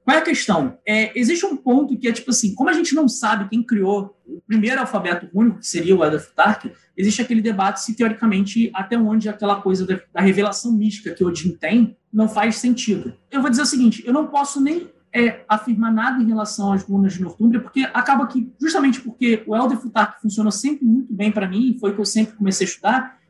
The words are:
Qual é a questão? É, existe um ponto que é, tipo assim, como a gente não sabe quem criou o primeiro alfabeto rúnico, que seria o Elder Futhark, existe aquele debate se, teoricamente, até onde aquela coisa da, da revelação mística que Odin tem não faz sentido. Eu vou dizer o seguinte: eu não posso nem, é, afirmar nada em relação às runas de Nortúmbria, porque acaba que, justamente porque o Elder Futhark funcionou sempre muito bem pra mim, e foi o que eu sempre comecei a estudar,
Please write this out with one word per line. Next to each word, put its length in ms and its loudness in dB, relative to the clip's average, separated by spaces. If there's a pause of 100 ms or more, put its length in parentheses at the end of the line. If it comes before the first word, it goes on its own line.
Qual 100 2
é 60 4
a 20 0
questão? 540 -2 (100)
É, 320 0
existe 280 0
um 100 -4
ponto 400 2
que 100 -8
é, 60 2
tipo 160 -8
assim, 260 0
como 140 0
a 60 2
gente 200 0
não 140 2
sabe 400 -2
quem 140 -2
criou 520 -2 (120)
o 200 -16
primeiro 320 0
alfabeto 560 -4
rúnico, 260 2
que 60 -16
seria 300 2
o 80 2
Elder 160 0
Futhark, 500 0 (240)
existe 280 0
aquele 180 2
debate 400 -2
se, 160 -6
teoricamente, 800 0
até 240 -4
onde 280 2
aquela 360 -2
coisa 240 0
da, 120 -2 (140)
da 80 -4
revelação 520 2
mística 420 -2
que 100 0
Odin 280 -2
tem 440 0 (160)
não 160 2
faz 280 0
sentido. 580 -2 (160)
Eu 100 0
vou 80 0
dizer 140 2
o 40 2
seguinte: 380 2
eu 80 -2
não 140 2
posso 340 -2
nem, 280 0 (260)
é, 340 0
afirmar 440 0
nada 300 0
em 40 2
relação 460 -2
às 100 0
runas 320 2
de 80 -6
Nortúmbria, 380 2
porque 340 -4
acaba 320 2
que, 340 -6
justamente 400 2
porque 460 -2
o 100 -2
Elder 220 0
Futhark 420 -2
funcionou 320 0
sempre 320 -4
muito 300 2
bem 180 0
pra 160 -2
mim, 220 0
e 80 -2
foi 140 -2
o 20 -10
que 60 -4
eu 40 -2
sempre 300 -2
comecei 320 0
a 20 -8
estudar, 500 -2 (120)